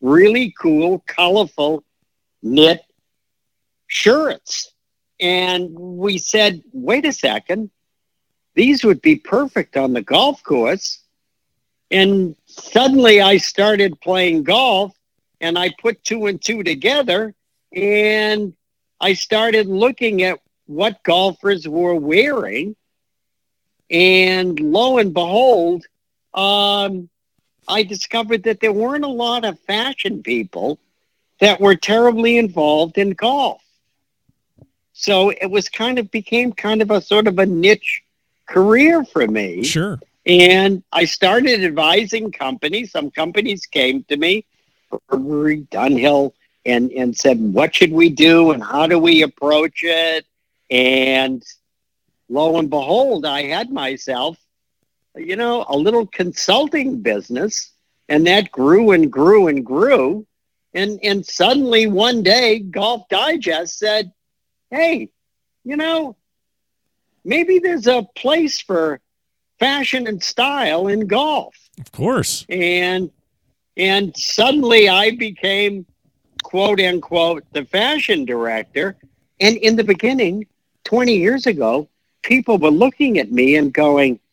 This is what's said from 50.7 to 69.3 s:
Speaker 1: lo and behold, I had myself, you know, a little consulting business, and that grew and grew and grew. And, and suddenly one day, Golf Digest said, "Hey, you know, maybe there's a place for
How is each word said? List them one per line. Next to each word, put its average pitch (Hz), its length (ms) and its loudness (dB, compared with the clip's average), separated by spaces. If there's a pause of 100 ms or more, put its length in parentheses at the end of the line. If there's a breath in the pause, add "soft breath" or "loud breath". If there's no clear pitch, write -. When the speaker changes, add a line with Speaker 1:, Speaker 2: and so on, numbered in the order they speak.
Speaker 1:
lo 160 300 0
and 156 100 -2
behold, 151 560 0
I 143 200 -4
had 180 260 -6
myself, 135 640 -6 (800)
you 175 220 -10
know, 240 320 -4
a 143 80 -2
little 208 300 0
consulting 262 960 -2
business, 127 680 -4 (380)
and 151 180 2
that 190 240 2
grew 180 400 4
and 160 220 4
grew 180 340 4
and 139 180 -2
grew. 180 640 0 (480)
And, 196 300 -4
and 196 200 -2
suddenly 233 640 2
one 214 380 0
day, 226 340 0
Golf 202 500 -6
Digest 196 720 -4
said, 208 320 -4 (640)
"Hey, 302 380 -2 (520)
you 269 140 -10
know, 311 400 -4 (1080)
maybe 349 360 0
there's 339 260 -2
a 247 160 2 (140)
place 302 440 -2
for 160 400 -4 (600)